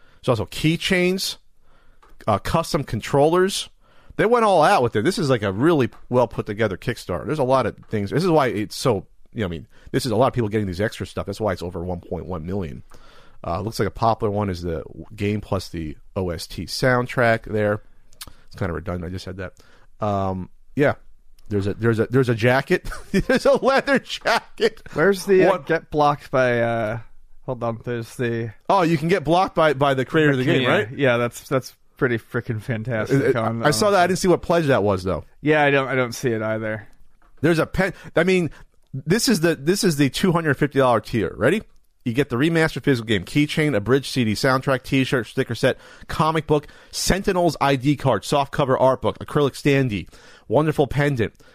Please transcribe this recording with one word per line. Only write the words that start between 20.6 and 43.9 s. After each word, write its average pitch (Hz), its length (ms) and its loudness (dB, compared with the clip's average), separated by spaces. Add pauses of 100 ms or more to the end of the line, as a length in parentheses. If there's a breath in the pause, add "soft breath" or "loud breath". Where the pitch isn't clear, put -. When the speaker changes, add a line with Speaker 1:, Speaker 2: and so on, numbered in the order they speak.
Speaker 1:
yeah. 131 200 2 (540)
There's 101 180 -2
a, 98 80 -4
there's 113 240 0
a, 113 80 0
there's 123 200 2
a 123 80 0
jacket. 123 540 0 (120)
<laughs> - 100 -14
There's 240 340 0
a 277 80 6 (100)
leather 269 360 2
jacket. - 800 -2 (100)
Speaker 2:
Where's 185 340 2
the, 185 200 6
uh, 185 60 6
Speaker 1:
What? 175 140 0
Speaker 2:
get 165 240 -2
blocked 147 400 0
by, 127 300 2
uh, 117 400 -2 (460)
hold 120 180 -8
on, 113 220 -4
there's 117 320 -8
the 117 340 -4 (160)
Speaker 1:
Oh, 190 140 4
you 165 160 2
can 151 100 -4
get 175 160 2
blocked 175 320 2
by, 156 180 4
by 139 200 2
the 131 100 0
creator 151 280 4
of 135 80 2
the 127 40 0
game, 156 200 2
Speaker 2:
Yeah, 127 60 2
Speaker 1:
right? 175 220 0
Speaker 2:
yeah, 131 240 2
that's, 120 320 -4
that's 131 260 -2 (220)
pretty 120 220 0
frickin' 113 440 -6
fantastic 113 600 -2
Speaker 1:
It, 117 80 2
it, 135 80 2
Speaker 2:
on, 113 260 -2
Speaker 1:
I 147 80 4
saw 208 160 2
Speaker 2:
on 202 60 4
Speaker 1:
that. 185 100 4
I 175 40 4
didn't 180 120 -2
see 196 80 0
what 170 140 4
pledge 170 240 0
that 123 180 4
was, 95 220 0
though. 85 180 -2 (160)
Speaker 2:
Yeah, 151 240 2
I 143 80 4
don't, 135 160 2
I 131 80 -4
don't 127 160 0
see 120 200 -4
it 110 100 -2
either. 110 440 -4 (540)
Speaker 1:
There's 160 200 2
a 147 60 2
pen. - 280 -2 (240 loud breath)
I 165 80 2
mean, 185 240 2 (440 loud breath)
this 175 360 0
is 196 100 4
the, 165 160 2
this 180 300 0
is 170 100 2
the 139 140 4
two 180 240 2
hundred 160 240 0
fifty 139 220 0
dollar 123 200 4
tier. 104 380 -2
Ready? 156 240 2 (420)
You 117 100 -2
get 139 160 0
the 117 80 -2
remastered 160 460 0
physical 120 240 2
game, 101 180 0
keychain, 147 500 0
abridged 117 320 0